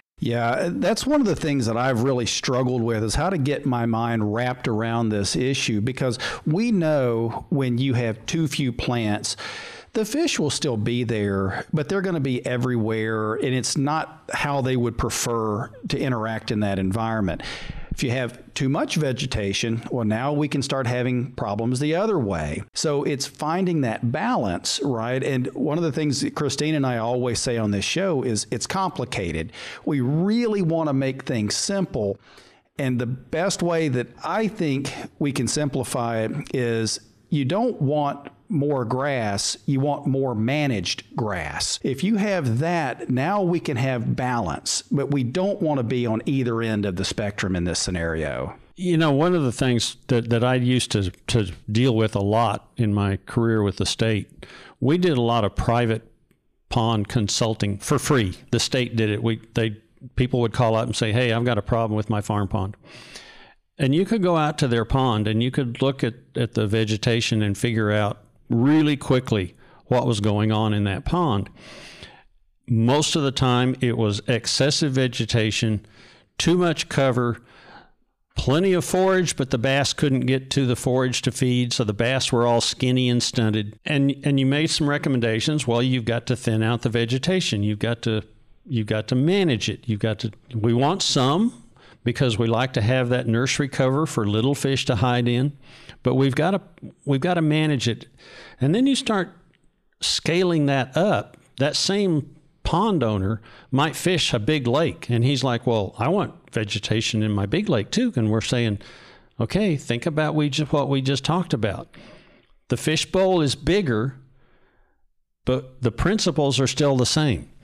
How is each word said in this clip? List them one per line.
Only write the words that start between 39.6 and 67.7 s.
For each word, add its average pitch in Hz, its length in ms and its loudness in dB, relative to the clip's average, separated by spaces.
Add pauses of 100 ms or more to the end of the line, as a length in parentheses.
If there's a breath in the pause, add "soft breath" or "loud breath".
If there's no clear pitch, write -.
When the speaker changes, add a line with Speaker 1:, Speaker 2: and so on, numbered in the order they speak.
Speaker 1:
you 135 140 0
want 143 260 -2
more 135 300 0
managed 120 800 -2
grass. 92 680 -4
If 135 200 -2
you 214 140 2
have 175 420 0
that, 160 500 -2
now 156 320 0
we 175 200 0
can 139 160 -2
have 127 360 0
balance, 120 680 -2 (100)
but 139 180 0
we 143 140 2
don't 185 380 -2
want 151 160 0
to 127 60 -2
be 120 220 0
on 110 200 -2
either 117 360 0
end 107 240 0
of 92 120 -2
the 92 80 -2
spectrum 101 500 -4
in 87 80 0
this 85 160 -2
scenario. 80 720 -4 (220)
Speaker 2:
You 175 220 0
know, 156 160 4
one 165 220 4
of 165 80 2
the 120 100 0
things 123 420 0 (120)
that, 117 240 2
that 117 120 4
I 127 120 4
used 123 360 2
to, 98 200 0 (160)
to 104 260 2 (180)
deal 117 240 4
with 110 180 2
a 101 80 0
lot 104 540 2
in 107 180 0
my 101 220 2 (100)
career 113 380 2
with 101 140 0
the 95 80 -2
state, - 600 -2 (360 loud breath)
we 139 160 4
did 175 200 2
a 120 40 4
lot 117 240 4
of 98 100 -2
private 117 560 0 (560)
pond 113 400 0
consulting 104 680 0
for 147 200 0
free. 117 360 2 (180)
The 117 80 2
state 117 380 -2
did 110 120 2
it. 104 140 -2
We, 113 160 0 (140)
they, 113 240 -2 (400)
people 127 240 2
would 117 100 2
call 113 240 2
up 113 120 0
and 113 80 -4
say, 110 180 0
"Hey, 123 180 2
I've 117 140 0
got 120 120 2
a 104 40 0
problem 113 340 0
with 107 140 -2
my 107 100 0
farm 104 300 -2
pond." 98 260 -4 (1040 loud breath)
And 139 180 2
you 175 80 2
could 220 180 0
go 180 140 2
out 151 220 0
to 143 100 2
their 117 160 2
pond 120 420 2
and 110 160 2
you 127 100 0
could 123 300 -2
look 135 220 0
at, 117 120 0 (200)
at 123 200 -2
the 110 120 2
vegetation 110 760 0
and 101 160 0
figure 110 360 0